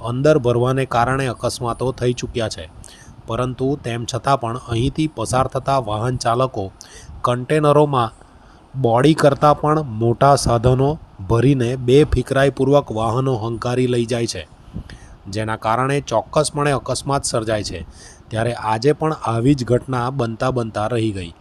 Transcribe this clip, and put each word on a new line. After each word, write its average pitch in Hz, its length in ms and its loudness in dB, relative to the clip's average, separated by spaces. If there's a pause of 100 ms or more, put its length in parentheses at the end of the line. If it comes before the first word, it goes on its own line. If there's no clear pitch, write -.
અંદર 135 360 2
ભરવાને 123 480 0
કારણે 131 400 0
અકસ્માતો 120 640 -4
થઈ 123 220 -2
ચૂક્યા 113 420 -6
છે, 82 100 -12 (580)
પરંતુ 127 440 -4 (140)
તેમ 117 240 -6
છતાં 131 340 0
પણ 117 260 -6
અહીંથી 139 460 0
પસાર 127 360 -2
થતા 135 360 -2
વાહન 107 340 -4
ચાલકો 120 480 0 (560)
કન્ટેનરોમાં 139 920 2 (580)
બોડી 131 440 4
કરતાં 147 440 4
પણ 151 360 0
મોટા 117 400 4
સાધનો 127 520 2 (360)
ભરીને 117 440 2 (140)
બેફિકરાઈપૂર્વક 135 1120 2
વાહનો 120 400 0
હંકારી 120 540 -2
લઈ 120 160 0
જાય 120 260 -2
છે, 87 100 -10 (840)
જેના 110 360 -4
કારણે 127 420 0
ચોક્કસપણે 143 680 0
અકસ્માત 131 520 -2
સર્જાય 110 440 -2
છે. 90 120 -10 (440)
ત્યારે 113 280 -2 (120)
આજે 113 280 2
પણ 156 320 -2
આવી 117 300 2
જ 127 100 -4
ઘટના 120 460 0
બનતા 131 400 -2
બનતા 110 380 -4
રહી 113 240 0
ગઈ. 90 280 -10